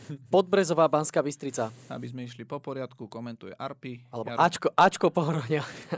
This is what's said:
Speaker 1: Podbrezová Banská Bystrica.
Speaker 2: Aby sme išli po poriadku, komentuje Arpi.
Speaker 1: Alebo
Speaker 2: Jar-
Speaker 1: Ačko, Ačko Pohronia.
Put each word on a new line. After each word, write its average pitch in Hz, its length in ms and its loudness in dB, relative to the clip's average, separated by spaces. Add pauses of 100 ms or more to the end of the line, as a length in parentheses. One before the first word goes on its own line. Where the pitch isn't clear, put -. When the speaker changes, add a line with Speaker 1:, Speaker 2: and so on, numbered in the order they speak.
(280)
Speaker 1:
Podbrezová 180 580 4
Banská 151 360 2
Bystrica. 131 500 -4 (160)
Speaker 2:
Aby 123 200 -10
sme 123 160 -12
išli 120 200 -14
po 143 160 -10
poriadku, 131 480 -10
komentuje 113 480 -12
Arpi. 123 540 -12
Speaker 1:
Alebo 117 200 -8
Speaker 2:
Jar- 120 120 0
Speaker 1:
Ačko, 165 280 2
Ačko - 400 4
Pohronia. 151 540 0 (340)